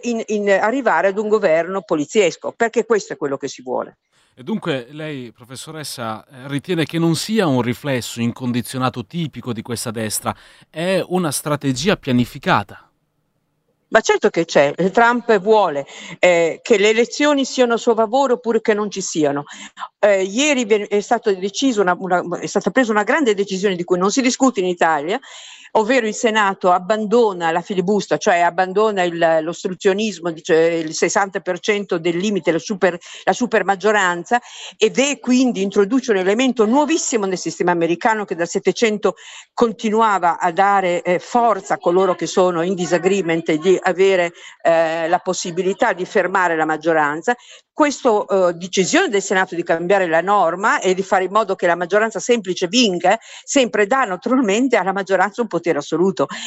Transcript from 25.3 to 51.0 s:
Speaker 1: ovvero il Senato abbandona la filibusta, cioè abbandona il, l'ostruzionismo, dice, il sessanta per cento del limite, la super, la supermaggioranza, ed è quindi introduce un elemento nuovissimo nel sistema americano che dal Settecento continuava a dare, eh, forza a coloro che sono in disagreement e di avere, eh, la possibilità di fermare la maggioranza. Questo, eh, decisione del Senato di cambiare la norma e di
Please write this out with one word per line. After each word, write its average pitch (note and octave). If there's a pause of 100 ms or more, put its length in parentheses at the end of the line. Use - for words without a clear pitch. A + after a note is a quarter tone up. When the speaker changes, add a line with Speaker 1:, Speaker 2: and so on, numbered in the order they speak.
Speaker 1:
ovvero A3+
il G#3+
Senato G3+
abbandona F#3+
la E3
filibusta, F3+
cioè G3+
abbandona F#3+
il, E3
l'ostruzionismo, F#3
dice, D#3+
il E3
sessanta G3
per F3+
cento G3+
del E3
limite, F#3
la E3
super, F#3 (260)
la F#3+
supermaggioranza, G3 (360)
ed G3+
è C#4
quindi B3
introduce G3+
un G3
elemento G#3+
nuovissimo C4
nel F#3
sistema F3
americano F3
che F#3+
dal E3
Settecento G3+ (400)
continuava G#3
a F3
dare, F#3+
eh, F3+
forza G#3+
a -
coloro F3+
che -
sono F3+
in F#3
disagreement E3+
e D#3+
di F3+
avere, F3+ (300)
eh, E3
la F3
possibilità F#3
di F3+
fermare F3+
la D#3+
maggioranza. D#3 (400)
Questo, B3
eh, F#3
decisione F#3+
del G3+
Senato F#3+
di E3+
cambiare F3
la D#3+
norma G3+
e F3+
di F#3